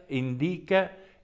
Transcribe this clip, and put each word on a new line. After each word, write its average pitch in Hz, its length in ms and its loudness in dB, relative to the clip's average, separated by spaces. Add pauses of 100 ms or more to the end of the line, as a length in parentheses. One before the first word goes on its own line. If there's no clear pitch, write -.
indica 156 840 0 (320)